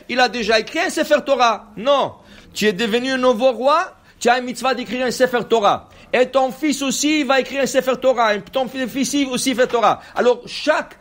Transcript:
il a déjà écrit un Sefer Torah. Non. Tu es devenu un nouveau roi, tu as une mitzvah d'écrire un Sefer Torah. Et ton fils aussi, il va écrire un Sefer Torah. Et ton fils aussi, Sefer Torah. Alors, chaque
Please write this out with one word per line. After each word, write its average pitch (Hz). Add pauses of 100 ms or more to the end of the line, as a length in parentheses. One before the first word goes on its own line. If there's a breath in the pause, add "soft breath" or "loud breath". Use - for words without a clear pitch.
il 240
a 247
déjà 220
écrit 226
un 359
Sefer 294
Torah. 240 (100)
Non. 233 (400 loud breath)
Tu 214
es 214
devenu 233
un 262
nouveau 254
roi, 285 (260 soft breath)
tu -
as 240
une 247
mitzvah 254
d'écrire 254
un 233
Sefer 247
Torah. 202 (240 loud breath)
Et 247
ton 262
fils 294
aussi, 294
il 277
va 269
écrire 269
un 247
Sefer 262
Torah. 233
Et 202
ton 262
fils 262 (160)
aussi, 254
Sefer 247
Torah. 226 (120 loud breath)
Alors, 233
chaque -